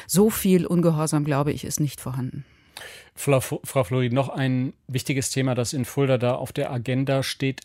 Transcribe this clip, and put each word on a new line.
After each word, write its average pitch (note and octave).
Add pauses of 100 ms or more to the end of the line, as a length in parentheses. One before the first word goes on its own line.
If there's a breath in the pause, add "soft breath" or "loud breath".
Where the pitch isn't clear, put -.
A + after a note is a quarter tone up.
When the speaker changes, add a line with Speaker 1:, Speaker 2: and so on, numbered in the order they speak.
Speaker 1:
So G#3
viel F#3
Ungehorsam, D#3+
glaube C#3+
ich, -
ist -
nicht C#3+
vorhanden. C3 (680 loud breath)
Speaker 2:
Frau, C3+
Frau -
Florin, B2+
noch C3+
ein C3 (160)
wichtiges C3
Thema, C3
das A#2+
in B2+
Fulda C3
da A#2+
auf -
der C#3+
Agenda C3
steht C3+